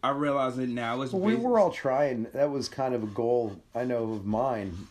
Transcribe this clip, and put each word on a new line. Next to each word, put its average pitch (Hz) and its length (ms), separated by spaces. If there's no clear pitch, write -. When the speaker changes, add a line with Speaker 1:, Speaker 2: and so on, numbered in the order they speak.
Speaker 1:
I 131 80
realize 139 480
it 127 100
now. 120 320
It's 135 100
Speaker 2:
Well, 190 120
we 214 100
Speaker 1:
bas- 233 100
Speaker 2:
were 240 140
all 190 140
trying. 131 600
That 143 180
was 135 180
kind 131 240
of 120 80
a 107 60
goal, 113 520
I 120 100
know, 120 200
of 101 140
mine 107 500